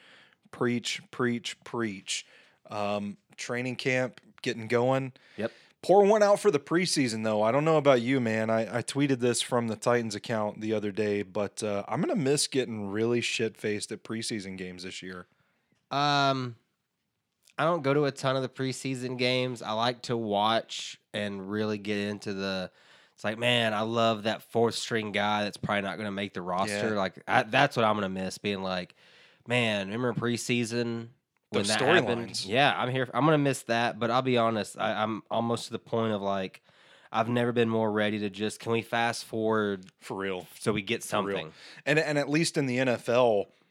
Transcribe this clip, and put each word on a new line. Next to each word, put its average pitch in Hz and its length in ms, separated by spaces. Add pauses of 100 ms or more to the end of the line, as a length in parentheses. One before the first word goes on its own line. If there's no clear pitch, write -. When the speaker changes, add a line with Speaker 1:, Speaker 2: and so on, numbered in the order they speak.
(520)
Speaker 1:
Preach, 120 500 (100)
preach, 120 520
preach. 107 600 (440)
Um, 104 460 (220)
training 123 400
camp 127 420 (220)
getting 117 260
going. 127 440 (260)
Speaker 2:
Yep. 104 140 (300)
Speaker 1:
Pour 202 220
one 208 180
out 202 180
for 208 120
the 147 80
preseason, 139 640
though. 107 180
I 110 100
don't 143 140
know 160 120
about 135 240
you, 131 180
man. 110 320
I, 113 260
I 117 60
tweeted 139 340
this 120 240
from 120 280
the 107 60
Titans 117 380
account 107 480
the 110 100
other 104 200
day, 101 320
but, 95 400
uh, 101 240
I'm 117 120
gonna 302 160
miss 147 300
getting 110 460
really 113 300
shit-faced 107 680
at 107 120
preseason 107 520
games 90 280
this 92 180
year. 90 240 (640)
Speaker 2:
Um, 135 680 (1000)
I 135 60
don't 165 180
go 135 140
to 147 100
a 139 60
ton 135 240
of 131 80
the 123 60
preseason 127 680
games. 127 460
I 107 80
like 117 320
to 123 120
watch 107 840 (120)
and 101 380
really 107 300
get 104 180
into 101 360
the, 95 360 (460)
it's - 80
like, 110 160
man, 117 340
I 104 80
love 113 420
that 107 200
fourth 117 320
string 110 360
guy 104 320
that's 101 140
probably 104 240
not 95 160
gonna 104 140
make 98 240
the 92 80
roster. 101 460
Speaker 1:
Yeah. 107 100
Speaker 2:
Like, 95 160 (120)
I, 117 140
that's 127 340
what 120 80
I'm 107 120
gonna 101 140
miss, 95 280
being 101 240
like, 92 320 (540)
man, 110 420
remember 120 240
preseason 117 960 (440)
when 110 120
Speaker 1:
Those 107 140
Speaker 2:
that - 40
happened? 120 500
Speaker 1:
storylines. - 160
Speaker 2:
Yeah, 123 280
I'm 113 140
here. 127 240
I'm 123 100
gonna 156 140
miss 139 260
that, 117 360
but 113 120
I'll 131 120
be 127 120
honest, 113 420
I, 104 260
I'm 107 260
almost 117 380
to - 60
the 113 60
point 113 320
of, 101 100
like, 98 400 (500)
I've 113 180
never 120 240
been 117 160
more 113 200
ready 107 300
to 104 120
just, 104 280
can 113 140
we 117 80
fast 117 420
forward 107 640 (160)
Speaker 1:
For - 160
real. 95 300 (120)
Speaker 2:
so 110 140
we 104 80
get 110 220
Speaker 1:
For 107 180
real. 98 160
Speaker 2:
something? 80 160 (320)
Speaker 1:
And, 151 140
and 147 180
at 143 100
least 156 300
in 147 80
the 123 140
N 131 100
F 113 180
L, 117 380 (260)